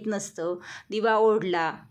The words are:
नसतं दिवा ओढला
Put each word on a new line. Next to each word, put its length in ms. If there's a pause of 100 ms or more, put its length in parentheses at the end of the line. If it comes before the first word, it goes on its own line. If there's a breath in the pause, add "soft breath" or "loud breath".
नसतं 500 (360 loud breath)
दिवा 220
ओढला 600 (180)